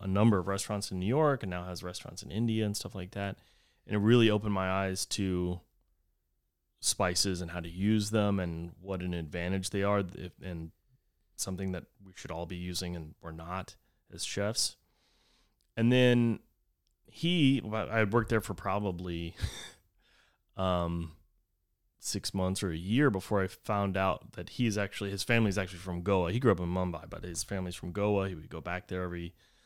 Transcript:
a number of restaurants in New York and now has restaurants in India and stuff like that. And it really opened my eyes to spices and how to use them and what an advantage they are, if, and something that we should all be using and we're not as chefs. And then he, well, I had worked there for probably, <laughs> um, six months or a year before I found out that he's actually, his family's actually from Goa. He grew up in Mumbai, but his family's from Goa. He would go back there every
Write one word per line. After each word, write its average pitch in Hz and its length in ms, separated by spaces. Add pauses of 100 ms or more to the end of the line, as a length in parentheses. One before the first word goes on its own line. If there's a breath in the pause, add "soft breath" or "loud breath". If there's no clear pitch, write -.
a 92 60
number 101 300
of 87 120
restaurants 101 420
in 92 80
New 90 60
York 139 360
and 95 80
now 90 140
has 90 180
restaurants - 420
in - 80
India 110 340
and 101 100
stuff - 200
like 92 160
that. 101 260 (500 soft breath)
And 101 80
it 104 40
really 113 300
opened 104 240
my 95 160
eyes 95 360
to 90 560 (1200)
spices 90 600
and 85 100
how 90 100
to 85 80
use 104 420
them 104 300
and 85 300 (100)
what 92 200
an 90 120
advantage 87 560
they 98 140
are, 101 160 (160)
if, - 180 (100)
and 82 280 (640)
something 95 360
that 85 100 (220)
we 95 100
should - 160
all 85 140
be 87 100
using 87 400
and 80 260
we're 82 100
not 85 440 (380)
as - 100
chefs. - 520 (1040)
And 113 140
then 123 480 (680)
he, 156 580
well, 104 260
I 113 100
had 104 140
worked 113 160
there 113 120
for - 120
probably, 90 840 (600 loud breath)
<laughs> - 640
um, 85 540 (880)
six - 360
months 95 260
or 95 100
a 82 60
year 113 320
before 98 320
I 92 60
found 98 500
out 95 360
that 87 160
he's 113 280
actually, 101 320
his 95 140
family's 110 340
actually 92 220
from 87 240
Goa. 92 280
He 110 80
grew 123 120
up 85 80
in 87 80
Mumbai, 90 420
but 85 140
his 87 200
family's 92 320
from 90 160
Goa. 101 380
He 92 60
would 76 140
go 82 120
back 87 260
there 92 160
every 87 300 (320 soft breath)